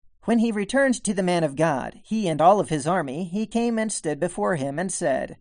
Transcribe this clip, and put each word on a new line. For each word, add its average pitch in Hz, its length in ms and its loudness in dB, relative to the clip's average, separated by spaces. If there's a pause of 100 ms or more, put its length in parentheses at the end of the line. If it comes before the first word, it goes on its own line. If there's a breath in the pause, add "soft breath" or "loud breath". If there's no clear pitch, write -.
(240)
When 226 160 2
he 233 120 2
returned 247 520 0
to 202 100 0
the 190 80 0
man 175 220 2
of 143 120 -2
God, 156 480 0
he 214 240 -4
and 156 140 0
all 196 180 8
of 139 100 -2
his 151 180 -2
army, 165 380 -2
he 208 200 -4
came 233 320 -2
and 220 140 -2
stood 147 280 -4
before 190 360 -2
him 139 240 -4
and 190 120 -4
said - 500 -2